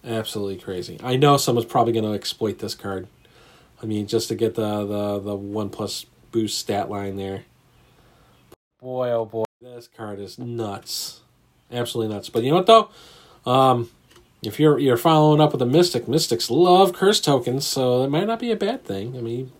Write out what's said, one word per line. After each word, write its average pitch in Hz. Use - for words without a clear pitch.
Absolutely 107
crazy. 90
I 127
know 143
someone's 120
probably 117
gonna 107
exploit 101
this 104
card. 95
I -
mean, 104
just 113
to 113
get 110
the, 104
the, 104
the 101
one 101
plus -
boost 110
stat 98
line 98
there. 98
Boy, 127
oh 117
boy. 110
This 123
card 104
is 98
nuts. 113
Absolutely 120
nuts. 98
But 117
you 131
know 160
what, 185
though? 226
Um, 127
if 110
you're, 147
you're 131
following 151
up 151
with 127
a 123
Mystic, 123
Mystics 123
love 180
curse 196
tokens, 135
so 127
it 139
might 170
not 226
be 240
a 208
bad 220
thing. 110
I 123
mean, 117
you 131